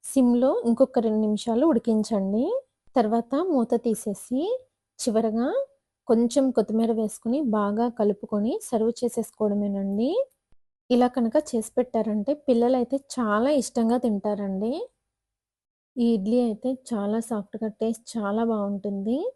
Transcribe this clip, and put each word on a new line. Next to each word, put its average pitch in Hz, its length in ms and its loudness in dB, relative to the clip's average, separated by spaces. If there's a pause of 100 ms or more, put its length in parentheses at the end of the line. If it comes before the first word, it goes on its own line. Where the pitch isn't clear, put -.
సిమ్‌లో 247 460 4 (140)
ఇంకొక 247 340 2
రెండు 220 220 2
నిమిషాలు 220 440 0
ఉడికించండి. 220 800 0 (500)
తర్వాత 233 400 0 (100)
మూత 254 300 0
తీసేసి 226 640 -4 (580)
చివరగా 226 480 0 (600)
కొంచెం 240 440 2
కొత్తిమీర 220 400 0
వేసుకుని 226 480 -2 (100)
బాగా 208 400 0
కలుపుకొని 208 720 -2
సర్వ్ 226 320 0
చేసేసుకోవడమేనండి. 208 1200 -2 (760)
ఇలా 247 180 4
కనుక 240 360 0
చేసి - 280 -4
పెట్టారంటే 226 680 0
పిల్లలైతే 240 580 2 (140)
చాలా 226 400 0
ఇష్టంగా 240 460 0
తింటారండి. 208 760 -2 (1200)
ఈ 233 120 2
ఇడ్లీ 226 320 2
అయితే 233 300 -2 (140)
చాలా 208 360 -2
సాఫ్ట్‌గా, 220 500 -6
టేస్ట్ 226 400 -6
చాలా 214 360 -2
బాగుంటుంది. 202 720 -2 (180)